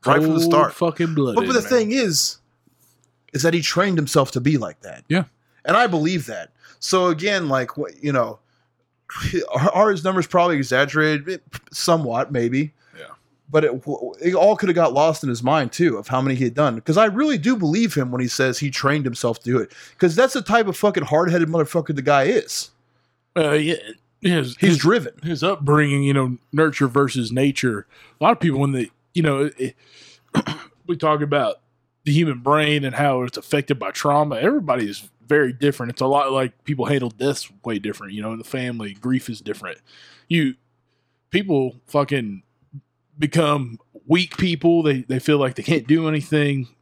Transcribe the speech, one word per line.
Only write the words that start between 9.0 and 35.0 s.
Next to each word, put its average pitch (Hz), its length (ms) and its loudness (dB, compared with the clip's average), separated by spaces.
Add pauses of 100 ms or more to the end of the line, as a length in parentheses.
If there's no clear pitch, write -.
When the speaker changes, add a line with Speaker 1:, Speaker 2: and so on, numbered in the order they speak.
Speaker 1:
are, 139 200 0
are 208 200 4
his 170 120 -4
numbers 190 240 -2
probably 175 300 2
exaggerated? 143 680 0
It, 185 160 -8 (300)
somewhat, 139 580 0
maybe. 131 420 -2 (240)
Speaker 2:
Yeah. - 80 -18 (440)
Speaker 1:
But 156 160 2
it, 127 180 -2
w-, 131 380 -8
it 175 120 0
all 190 220 4
coulda 185 180 0
got 160 200 2
lost 151 300 2
in 139 60 -2
his 120 140 -6
mind, 135 300 0
too, 156 240 2
of 101 100 -12
how 127 140 -2
many 135 140 0
he 127 100 0
had 117 80 -2
done. 127 260 0
'Cause 160 180 0
I 220 80 6
really 247 320 0
do 220 200 0
believe 190 380 0
him 127 160 -2
when 127 100 -4
he 127 60 -2
says 131 320 -2
he 143 100 -4
trained 143 340 -2
himself 120 360 -4
to - 60 -14
do 123 120 0
it. - 160 -4 (240)
'Cause 170 180 2
that's 254 180 2
the 262 80 -4
type 214 260 2
of 190 100 -4
fucking 190 280 0
hard-headed 165 440 2
motherfucker 160 460 -2
the 143 60 -6
guy 139 220 4
is. - 460 -2 (680)
Speaker 2:
Uh, 156 160 2
yeah, 151 240 2 (460)
his, 151 360 0
Speaker 1:
He's 190 120 4
Speaker 2:
his, 165 80 6
Speaker 1:
driven. 151 440 2
Speaker 2:
his 156 220 -6
upbringing, 147 600 2
you 139 100 2
know, 127 240 0 (160)
nurture 147 340 2
versus 123 440 0
nature. 127 540 0 (360)
A - 20 -2
lot 208 80 6
of 147 80 0
people, 143 200 0
when 139 120 2
they, 127 180 -4 (240)
you 175 80 0
know, 147 360 2
it, 127 180 -6 (580)
<clears throat> - 540 -8
we 175 100 -4
talk 151 240 0
about 143 360 -2 (460)
the 147 80 0
human 147 280 2
brain 147 440 2
and 131 120 -6
how 135 280 2
it's 123 140 -8
affected 143 400 -2
by 98 140 -8
trauma. 143 460 0
Everybody 139 520 0
is - 200 -14 (180)